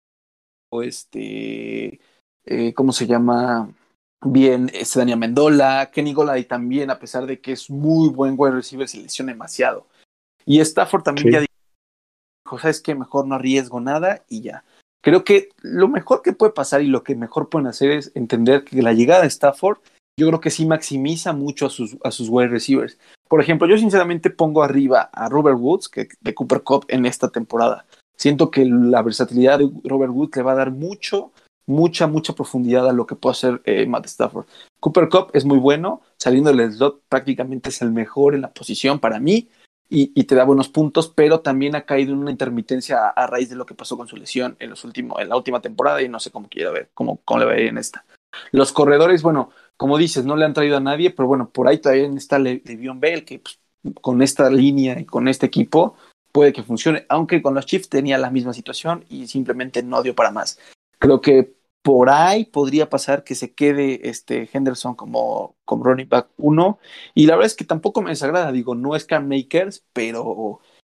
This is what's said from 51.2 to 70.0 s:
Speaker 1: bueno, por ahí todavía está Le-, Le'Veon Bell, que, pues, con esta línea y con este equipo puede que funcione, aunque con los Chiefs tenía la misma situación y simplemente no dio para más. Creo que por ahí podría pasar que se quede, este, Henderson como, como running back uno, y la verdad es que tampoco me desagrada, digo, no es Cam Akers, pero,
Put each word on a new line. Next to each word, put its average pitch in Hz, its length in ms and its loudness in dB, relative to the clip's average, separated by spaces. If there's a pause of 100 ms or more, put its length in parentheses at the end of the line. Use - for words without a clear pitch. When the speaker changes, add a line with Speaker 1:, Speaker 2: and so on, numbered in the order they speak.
Speaker 1:
bueno, 131 220 0
por 123 180 0
ahí 156 100 4
todavía 143 300 2
está 139 320 -2
Le-, 127 240 -2
Le'Veon 123 340 -12
Bell, 156 260 -2
que, 127 140 -18
pues, - 220 -20 (400)
con 127 220 2
esta 139 280 2
línea 135 480 2
y - 60 -10
con 127 240 -2
este 131 180 0
equipo 160 500 0 (360)
puede 143 200 6
que 123 100 -10
funcione, 120 460 -2
aunque 160 320 0
con 135 140 -2
los 135 100 -4
Chiefs 190 240 -4
tenía 135 300 0
la 127 120 -4
misma 127 220 -4
situación 160 560 -8
y 131 200 -16
simplemente 127 540 -6
no 123 200 -4
dio 123 120 -4
para 110 160 0
más. - 280 -10 (400)
Creo 131 220 6
que 131 340 4 (280)
por 127 280 6
ahí 185 340 4
podría 147 460 0
pasar 139 340 -2
que 131 100 -10
se 120 200 -12
quede, 139 560 0
este, 117 420 -8
Henderson 127 420 -4
como, 117 680 -6
como 117 200 -4
running 131 240 0
back 127 280 0
uno, 165 420 2 (360)
y 151 120 6
la 165 100 6
verdad 208 100 4
es 214 100 -4
que - 80 -12
tampoco 190 380 -4
me 175 80 -6
desagrada, 151 420 -2
digo, 123 220 -4
no 135 200 -6
es 156 120 -6
Cam 139 260 -4
Akers, 160 640 -4
pero, 113 640 -6 (360)